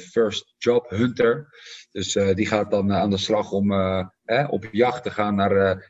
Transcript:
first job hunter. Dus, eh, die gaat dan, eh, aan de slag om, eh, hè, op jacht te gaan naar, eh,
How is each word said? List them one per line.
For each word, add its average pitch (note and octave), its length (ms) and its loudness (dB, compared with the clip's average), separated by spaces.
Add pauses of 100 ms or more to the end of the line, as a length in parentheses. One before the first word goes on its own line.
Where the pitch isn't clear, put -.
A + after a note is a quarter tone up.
(120)
first G#2+ 460 -2
job A#2+ 320 0
hunter. A#2+ 580 0 (440)
Dus, G2 240 -6
eh, G2 200 2
die G#2 120 0
gaat G#2 240 -2
dan, G2+ 200 2
eh, G2 60 2
aan G2+ 120 2
de G2 80 2
slag G#2 340 -2
om, G2 200 0
eh, F#2+ 340 0 (200)
hè, C3 200 0
op G2+ 260 -4
jacht B2 320 2
te G#2 80 -6
gaan G#2 240 0
naar, G2 200 2
eh, G2 200 4 (140)